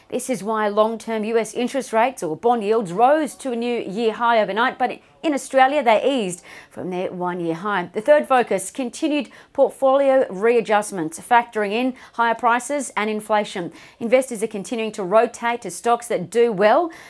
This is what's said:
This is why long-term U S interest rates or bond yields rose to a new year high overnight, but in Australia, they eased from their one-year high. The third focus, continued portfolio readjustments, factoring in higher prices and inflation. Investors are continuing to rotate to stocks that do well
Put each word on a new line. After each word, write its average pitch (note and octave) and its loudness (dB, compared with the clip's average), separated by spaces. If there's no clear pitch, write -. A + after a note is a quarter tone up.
This B3+ -6
is F#3 -4
why G#3+ -2
long-term G#3+ 0
U A3+ 0
S G#3+ -2
interest B3 -4
rates A#3 0
or D#3 -4
bond A#3 0
yields G#3+ 0
rose B3+ 2
to C4 -8
a A#3 -4
new A#3 -4
year G#3+ -2
high A#3 2
overnight, G#3+ -2
but B3 -2
in D4 0
Australia, C4 2
they A3 4
eased G#3+ 0
from D#3 -10
their F3+ -6
one-year F3 -4
high. F3+ -4
The G#3+ -6
third D4 4
focus, A3+ 0
continued C#4 -4
portfolio C4+ 4
readjustments, G3+ 0
factoring A3 0
in B3 -2
higher A#3 0
prices B3 -2
and G#3 -2
inflation. G#3+ -2
Investors A#3+ 0
are A3+ -4
continuing A3 -6
to G#3+ -6
rotate A#3 0
to F#3+ -10
stocks A#3 -2
that F3+ -4
do A#3 2
well A#3 4